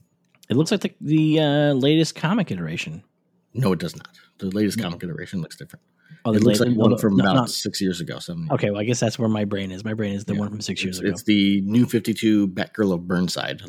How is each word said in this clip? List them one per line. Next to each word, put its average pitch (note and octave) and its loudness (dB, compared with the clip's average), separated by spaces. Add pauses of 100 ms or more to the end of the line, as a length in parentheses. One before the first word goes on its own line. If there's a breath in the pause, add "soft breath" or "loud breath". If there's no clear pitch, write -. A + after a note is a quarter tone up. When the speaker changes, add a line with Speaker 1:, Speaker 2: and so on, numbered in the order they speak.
(500)
Speaker 1:
It A2 0
looks D#3+ 2
like G3 0
the, G3 -4
the, D#3 4
uh, D3 4
latest D3+ 2
comic F#3 0
iteration. E2 -8 (500)
Speaker 2:
No, A2 0
it E2+ 0
does E2 -6
not. - -20 (300 soft breath)
The G2 -6
latest G2+ 0
Speaker 1:
No. A2+ -2
Speaker 2:
comic F2 -8
iteration F2 -8
looks D#2 -10
different. - -20 (420 soft breath)
Speaker 1:
Oh, A#2 2
Speaker 2:
It G#2+ 4
Speaker 1:
the G#2+ 4
Speaker 2:
looks A2 6
Speaker 1:
latest A#2+ 4
Speaker 2:
like A#2+ 2
one A#2 6
Speaker 1:
no, A#2+ 2
Speaker 2:
from G2+ 2
Speaker 1:
no, F#2 4
Speaker 2:
about F#2+ 2
Speaker 1:
not - 2
Speaker 2:
six - -6
years F2+ -2
ago, B1 -8
seven E2+ -10
years C#3+ -4
Speaker 1:
Okay, A#2 0
well, G2+ -4
I - -2
guess A#2 -2
that's A2+ -2
where A2+ 0
my G#2+ 0
brain G2 -6
is. F#2 -12
My A2 -4
brain G#2+ -4
is G2 -8
the G2+ -4
Speaker 2:
Yeah. G2+ -2
Speaker 1:
one G#2 -4
from G#2 -10
six - -6
years F#2 -6
Speaker 2:
It's, F2+ -8
Speaker 1:
ago. G2 -2
Speaker 2:
it's F2 -8
the G2+ 4
New A2 2
fifty-two G#2+ 2
Batgirl G2 -2
of F2 -6
Burnside F2 -2